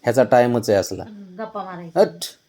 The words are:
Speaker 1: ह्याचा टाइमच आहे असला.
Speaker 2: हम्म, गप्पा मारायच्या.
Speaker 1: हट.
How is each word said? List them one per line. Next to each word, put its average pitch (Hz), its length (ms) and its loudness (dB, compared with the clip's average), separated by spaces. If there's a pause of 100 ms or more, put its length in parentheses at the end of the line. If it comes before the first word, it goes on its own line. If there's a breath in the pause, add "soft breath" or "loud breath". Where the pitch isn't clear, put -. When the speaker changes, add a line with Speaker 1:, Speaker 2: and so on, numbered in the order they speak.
Speaker 1:
ह्याचा 123 200 2
टाइमच 120 480 2
आहे 101 80 4
असला. 92 260 -4
Speaker 2:
हम्म, 202 380 -18
गप्पा 208 220 -12
मारायच्या. 175 380 -4
Speaker 1:
हट. 170 220 -2 (240)